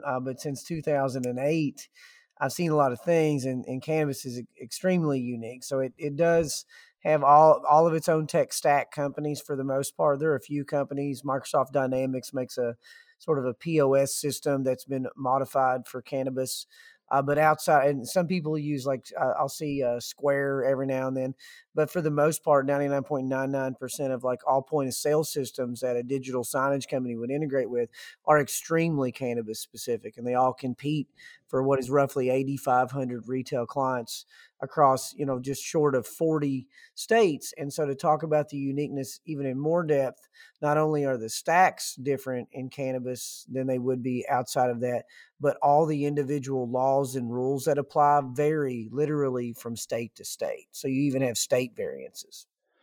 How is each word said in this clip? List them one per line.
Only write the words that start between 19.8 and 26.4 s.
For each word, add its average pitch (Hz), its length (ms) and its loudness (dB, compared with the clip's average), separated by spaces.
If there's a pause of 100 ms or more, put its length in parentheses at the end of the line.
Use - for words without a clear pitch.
uh, 120 160 0
Square 139 640 0
every 135 240 2
now 131 220 -2
and 131 80 -4
then. 131 180 -4 (380)
But 151 160 0
for 180 120 -4
the 156 100 0
most 147 320 2
part, 143 220 4
ninety-nine 139 380 0
point 135 240 -4
nine 135 240 -2
nine 131 240 -4
percent 131 360 -6
of, 131 120 -6
like, 127 240 -2
all 135 140 4
point 139 280 -2
of 117 40 -6
sale 151 300 2
systems 123 580 -6
that 123 140 -2
a 120 80 -2
digital 127 400 -4